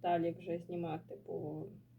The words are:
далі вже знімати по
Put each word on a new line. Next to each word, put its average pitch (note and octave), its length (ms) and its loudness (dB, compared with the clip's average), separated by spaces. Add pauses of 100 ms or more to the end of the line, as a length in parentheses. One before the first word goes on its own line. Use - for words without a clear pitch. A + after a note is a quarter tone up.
далі E3+ 360 6
вже E3+ 200 -2
знімати E3+ 560 -4 (120)
по D#3 400 -4 (320)